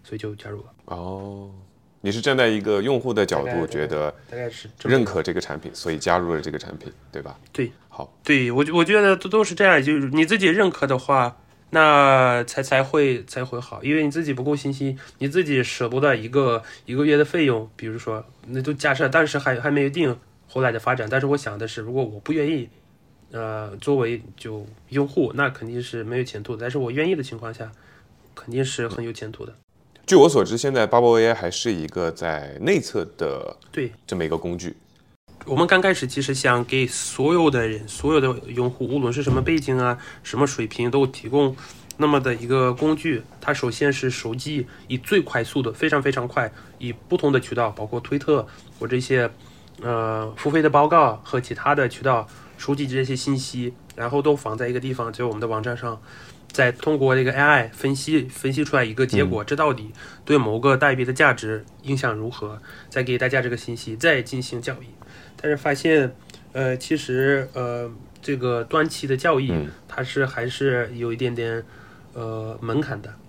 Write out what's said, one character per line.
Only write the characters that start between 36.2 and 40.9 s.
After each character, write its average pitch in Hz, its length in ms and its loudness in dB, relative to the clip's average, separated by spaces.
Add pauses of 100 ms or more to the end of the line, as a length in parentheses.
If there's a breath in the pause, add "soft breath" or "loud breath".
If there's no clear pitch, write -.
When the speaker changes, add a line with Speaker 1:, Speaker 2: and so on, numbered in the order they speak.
Speaker 1:
实 135 120 -4
想 123 320 2
给 131 200 0
所 - 480 -2
有 170 160 4
的 120 180 0
人、 107 200 -6
所 143 260 -2
有 151 60 6
的 131 80 2 (200)
用 123 220 -2
户， 123 160 -6
无 131 140 -2
论 123 120 0
是 139 120 -4
什 135 80 0
么 131 100 2
背 160 160 2
景 135 200 0
啊， 123 200 0 (240 loud breath)
什 - 160 -8
么 143 80 4
水 123 220 -4
平， 117 240 -2